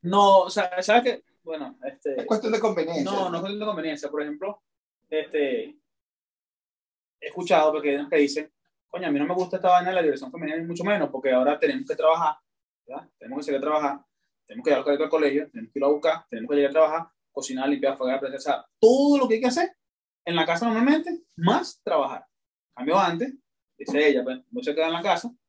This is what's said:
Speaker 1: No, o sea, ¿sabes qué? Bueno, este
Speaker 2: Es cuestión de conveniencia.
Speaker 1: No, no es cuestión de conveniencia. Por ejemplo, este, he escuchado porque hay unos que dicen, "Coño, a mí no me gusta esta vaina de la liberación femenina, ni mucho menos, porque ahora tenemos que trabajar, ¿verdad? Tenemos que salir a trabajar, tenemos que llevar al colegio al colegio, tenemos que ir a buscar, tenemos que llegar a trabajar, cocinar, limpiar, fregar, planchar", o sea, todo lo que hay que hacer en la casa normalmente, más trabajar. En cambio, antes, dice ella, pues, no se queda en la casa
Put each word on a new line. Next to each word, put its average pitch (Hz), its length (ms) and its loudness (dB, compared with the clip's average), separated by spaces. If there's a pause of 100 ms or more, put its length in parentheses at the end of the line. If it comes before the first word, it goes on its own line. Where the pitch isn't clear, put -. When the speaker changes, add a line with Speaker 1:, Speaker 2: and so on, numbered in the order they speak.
Speaker 1:
No, 196 400 6
o 175 80 -2
sea, 185 200 -2 (140)
¿sabes 233 200 4
qué? 240 200 -4 (180)
Bueno, 156 420 -12
este 135 360 -6
Speaker 2:
Es 233 80 -6
cuestión 220 260 0
de 214 60 0
conveniencia. 175 440 -2
Speaker 1:
No, 190 260 -4
no 170 80 -4
es 175 40 -4
cuestión 202 200 -8
de 208 40 -6
conveniencia. 156 440 -6
Por 147 120 -6
ejemplo, 151 400 -8 (480)
este, 143 540 -2 (1600)
he 156 80 -14
escuchado 170 440 2
porque 147 180 -2
hay 139 60 0
unos 143 140 -6
que 160 80 0
dicen, 147 340 0 (360)
"Coño, 175 200 -8
a 147 40 -2
mí 139 60 0
no 147 80 0
me 180 80 -4
gusta 185 220 -4
esta 185 140 0
vaina 180 200 4
de 185 60 -2
la 175 60 2
liberación 135 300 -2
femenina, 160 280 -8
ni 165 80 -8
mucho 170 160 -8
menos, 196 260 0
porque 131 220 -2
ahora 127 260 2
tenemos 135 300 -2
que 151 80 -4
trabajar, 160 400 2 (500)
¿verdad? 135 320 -16
Tenemos 127 220 -12
que 143 60 -10
salir 143 120 -2
a 139 40 -2
trabajar, 147 380 -2 (460)
tenemos 113 180 -16
que 160 60 0
llevar 131 100 4
al 135 60 -6
colegio 147 200 2
al 143 40 -8
colegio, 147 400 0
tenemos 113 240 -16
que 147 60 -6
ir 139 60 0
a - 20 4
buscar, 151 420 0
tenemos 120 220 -10
que 147 60 0
llegar 139 120 2
a 143 40 -6
trabajar, 160 340 2 (240)
cocinar, 131 380 -6
limpiar, 135 280 0
fregar, 131 220 -2
planchar", 135 180 -8
o - 40 -12
sea, 143 240 -4 (120)
todo 277 400 6
lo 254 100 2
que 220 80 2
hay 226 60 -4
que 254 60 0
hacer 349 240 0 (540)
en 170 100 -2
la 160 100 2
casa 170 220 0
normalmente, 285 540 2 (160)
más 214 460 0
trabajar. 151 380 -2
En - 540 -20
cambio, 151 240 0
antes, 180 340 0 (420)
dice 147 320 0
ella, 131 160 2
pues, 127 160 -6 (120)
no 123 100 -8
se 147 140 -4
queda 160 120 0
en 165 60 -4
la 165 80 -4
casa 196 300 -2 (180)